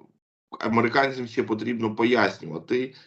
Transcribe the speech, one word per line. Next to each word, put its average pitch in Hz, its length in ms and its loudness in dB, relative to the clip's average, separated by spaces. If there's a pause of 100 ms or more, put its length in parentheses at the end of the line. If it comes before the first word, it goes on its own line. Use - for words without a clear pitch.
(600)
американцям 120 680 0
ще 113 160 -2
потрібно 110 520 -2
пояснювати 113 1000 0 (120)